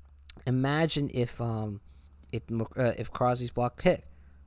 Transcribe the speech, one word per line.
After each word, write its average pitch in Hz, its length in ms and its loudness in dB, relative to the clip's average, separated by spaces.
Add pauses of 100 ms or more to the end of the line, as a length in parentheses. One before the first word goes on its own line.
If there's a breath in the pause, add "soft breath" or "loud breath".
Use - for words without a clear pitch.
(460)
Imagine 143 680 2
if, 120 260 0
um, 107 400 -4 (520 soft breath)
if - 180 -8
Mc-, 113 260 -4
uh, 123 220 2
if - 140 -6
Crosby's 123 400 0
block 120 280 -2
kick - 280 4 (380 soft breath)